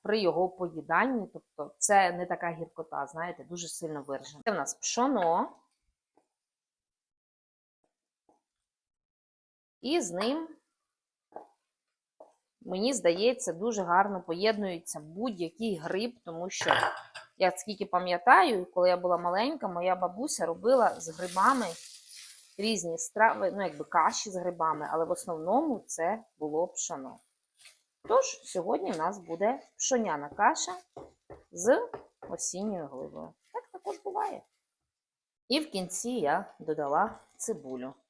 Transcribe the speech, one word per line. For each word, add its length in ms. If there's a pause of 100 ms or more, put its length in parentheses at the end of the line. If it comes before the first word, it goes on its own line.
при 180
його 300
поїданні. 840
Тобто 440
це 340
не 140
така 260
гіркота, 560
знаєте, 360
дуже 240
сильно 340
виражена. 440
Це 60
в 40
нас 180
пшоно. 800 (4000)
І 200
з 100
ним, 360 (2250)
мені 320
здається, 600
дуже 300
гарно 380
поєднуються 760
будь-який 800
гриб, 360 (120)
тому 240
що 220 (680)
я 140
скільки 340
пам'ятаю, 800
коли 240
я 80
була 200
маленька, 500
моя 280
бабуся 500
робила 540
з 100
грибами 560 (920)
різні 400
страви, 540
ну, 120
якби 220
каші 440
з 60
грибами, 560
але 140
в 60
основному 760
це 360 (160)
було 280
пшоно. 520 (840)
Тож, 400
сьогодні 480
в 60
нас 200
буде 420 (180)
пшоняна 520
каша 480 (720)
з 380 (400)
осінньою 580
гливою. 460 (180)
Так 200
також 260
буває. 460 (1040)
І 120
в 120
кінці 380
я 500
додала 600 (180)
цибулю. 560 (160)